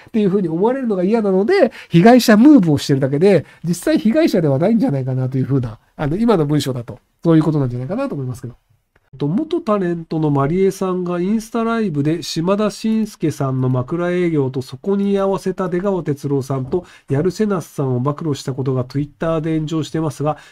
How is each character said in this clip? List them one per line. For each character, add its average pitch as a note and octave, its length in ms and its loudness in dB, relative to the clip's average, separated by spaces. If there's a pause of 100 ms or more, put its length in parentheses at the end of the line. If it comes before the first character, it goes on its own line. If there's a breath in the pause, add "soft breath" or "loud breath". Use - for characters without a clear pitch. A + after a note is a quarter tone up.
(120)
て A3+ 100 0
い - 20 2
う G3+ 60 2
風 G3+ 120 0
に F3+ 60 -2
思 E3 180 -2
わ A#3+ 80 2
れ C4+ 60 -6
る C4 80 -4
の G#3 80 0
が F3+ 80 0
嫌 A3 180 2
な G3+ 100 0
の F#3+ 120 2
で、 D#4+ 300 2 (160 loud breath)
被 E3 120 4
害 A#3 200 8
者 A3 160 6
ム C#4+ 200 10
ー - 40 4
ブ E3 100 2
を C#3+ 60 4
し - 100 -8
て D3+ 60 2
る C3+ 80 0
だ C3+ 80 0
け C#3 100 -2
で、 F3+ 260 4 (200 loud breath)
実 E3+ 100 -2
際 D#4 240 0
被 A3+ 140 2
害 D#4+ 160 4
者 A#3 100 0
で D#3+ 80 2
は C#3 100 2
な E3+ 120 2
い A#3 60 2
ん A3+ 40 2
じ C4+ 80 2
ゃ - 20 -2
な C#3 100 -2
い C3 60 -4
か C3 100 -2
な B2+ 120 -2
と C3 100 -4
い C3 40 0
う B2+ 40 -2
風 C3+ 140 0
な、 A#2+ 200 -6 (180)
あ D#3 100 -4
の、 D3 80 -2
今 A3+ 220 4
の D#3 80 0
文 D3 160 0
章 C3+ 100 -4
だ B2 140 -8
と、 G#2+ 140 -16 (260)
そ E3 80 6
う - 20 6
い D#3 60 6
う - 20 4
こ D#3+ 80 0
と D3+ 80 0
な C#3 60 0
ん B2+ 40 -2
じ A#2+ 60 -6
ゃ A#2+ 40 -6
な B2+ 60 -8
い - 40 -8
か G3 80 -6
な C#4 100 -4
と - 80 -8
思 C#3 80 -6
い B2+ 40 -8
ま B2 80 -6
す - 60 -16
け B2 60 -10
ど。 A#2 80 -16 (600)
と、 D3 100 -2
元 D#4 320 -2
タ G#3+ 180 0
レ F3+ 140 -2
ン E3+ 140 -6
ト D#3+ 140 -4
の D#3 120 0
マ C#3 160 2
リ F3+ 160 0
エ G3 80 2
さ F#3+ 220 -6
ん F3+ 100 -4
が F3 160 -4
イ F3 80 -2
ン G#3+ 140 0
ス A3 100 -16
タ A3+ 140 -2
ラ A3+ 160 -2
イ G#3 100 -2
ブ C#3+ 100 -2
で D3+ 220 -2
島 F3 320 -2
田 G#3 160 0
紳 A3 360 -2
介 F3 240 -6
さ C3+ 200 -4
ん C3 80 -2
の C3 80 0
枕 C3 420 -2
営 F3+ 220 0
業 C#3+ 180 0
と C3 120 -6
そ C3 160 -12
こ G3 180 -2
に G3+ 160 0
居 G3 80 2
合 G3 80 0
わ G3 100 0
せ F#3 160 -4
た F#3 140 -4
出 F3 140 -2
川 F#3+ 200 -2
哲 D3 280 -4
朗 C#3 120 0
さ C3+ 140 -4
ん C3 100 -4
と F3+ 200 -4 (240 loud breath)
や C#3 120 0
る F3+ 100 0
せ G#3+ 140 -2
な G3+ 140 0
す - 140 -12
さ D3+ 100 -4
ん C3 100 0
を B2 60 0
暴 C#3 140 0
露 D3+ 220 -4
し - 80 -8
た C#3+ 100 -6
こ C3 100 -6
と C3 100 -2
が B2+ 120 -2
Twitter D3+ 560 -4
で D#3+ 160 -2
炎 D#3 100 -4
上 D#3 160 -2
し - 80 -12
て E3 80 -4
ま D#3+ 120 -2
す C#3+ 120 -8
が、 D3 140 -2 (140 loud breath)